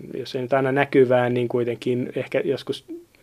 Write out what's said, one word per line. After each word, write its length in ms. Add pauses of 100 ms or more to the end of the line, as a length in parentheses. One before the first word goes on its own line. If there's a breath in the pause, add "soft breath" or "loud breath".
(140)
jos 200
ei 80
nyt 100
aina 200
näkyvään, 640
niin 140
kuitenkin 680
ehkä 280
joskus 400 (380)